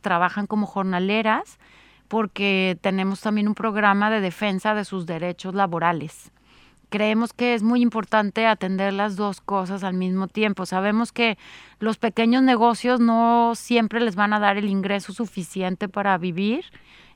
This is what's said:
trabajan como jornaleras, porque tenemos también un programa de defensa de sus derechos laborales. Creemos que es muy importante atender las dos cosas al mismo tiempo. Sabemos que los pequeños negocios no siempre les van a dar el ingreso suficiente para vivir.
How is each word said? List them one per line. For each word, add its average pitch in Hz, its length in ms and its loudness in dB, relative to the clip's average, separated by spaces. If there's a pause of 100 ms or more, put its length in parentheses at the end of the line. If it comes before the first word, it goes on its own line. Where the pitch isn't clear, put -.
trabajan 190 460 0
como 214 200 0
jornaleras, 202 920 -2 (480)
porque 196 760 0
tenemos 190 400 -2
también 214 260 0
un 208 60 0
programa 208 560 2
de 220 100 0
defensa 196 540 -2
de 208 100 -2
sus 185 220 -8
derechos 175 480 -6
laborales. 170 800 -2 (580)
Creemos 214 420 0
que 240 220 0
es 220 80 -2
muy 240 180 4
importante 220 640 2
atender 196 460 0
las 202 240 -2
dos 202 240 -4
cosas 190 440 -4
al 185 100 -4
mismo 185 340 -2
tiempo. 202 380 -2
Sabemos 208 460 0
que 226 260 0 (400)
los 214 180 -2
pequeños 233 460 2
negocios 240 580 4
no 233 540 4
siempre 233 460 0
les 220 160 0
van 208 180 2
a 214 40 2
dar 202 200 2
el 208 100 -2
ingreso 196 460 -2
suficiente 185 760 -6
para 196 300 0
vivir. 190 480 -2 (500)